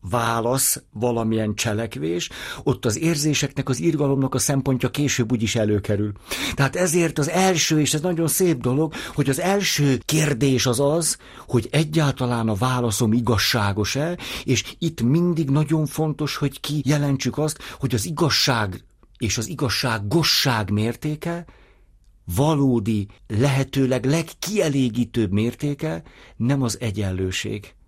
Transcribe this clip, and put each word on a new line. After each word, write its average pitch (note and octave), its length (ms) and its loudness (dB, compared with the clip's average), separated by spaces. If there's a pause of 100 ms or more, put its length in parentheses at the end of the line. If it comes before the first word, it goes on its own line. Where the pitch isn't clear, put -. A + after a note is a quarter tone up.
válasz, A#2 800 0 (100)
valamilyen A2 600 0
cselekvés, A#2 760 -4 (340)
ott B2+ 220 -2
az G#2+ 140 0
érzéseknek, D3+ 720 0
az B2+ 120 -2
irgalomnak C#3 540 0
a C3 40 0
szempontja C3 520 0
később B2+ 420 0
úgyis A2 240 0
előkerül. G#2 560 0 (420)
Tehát C3+ 220 0
ezért E3+ 420 2
az D3 100 0
első, E3+ 520 2
és D3 140 2
ez D#3 60 0
nagyon E3 280 0
szép D#3+ 320 2
dolog, C#3 320 0 (220)
hogy C#3 140 0
az C3+ 120 0
első E3+ 640 2
kérdés C#3 640 2
az B2 140 0
az, D#3 360 2 (300)
hogy A2+ 240 0
egyáltalán C3+ 800 0
a G#2+ 60 2
válaszom A#2+ 580 0
igazságos-e, A2+ 1040 0 (260)
és B2+ 200 0 (140)
itt D#3+ 240 -4
mindig D#3+ 480 2
nagyon D3+ 360 2
fontos, D#3 500 -2
hogy C#3+ 240 -4
kijelentsük C#3+ 760 0
azt, D3+ 200 -2 (200)
hogy B2 160 -2
az A2 120 0
igazság B2 800 0 (340)
és A2 200 -2
az A2+ 100 -4
igazságosság A#2 1200 0
mértéke, D3+ 760 -2 (880)
valódi, A#2+ 720 2 (200)
lehetőleg C3 800 2
legkielégítőbb C3+ 1300 0
mértéke C#3+ 720 -2 (340)
nem C3+ 260 0
az A2+ 180 -2
egyenlőség G2+ 920 -4 (140)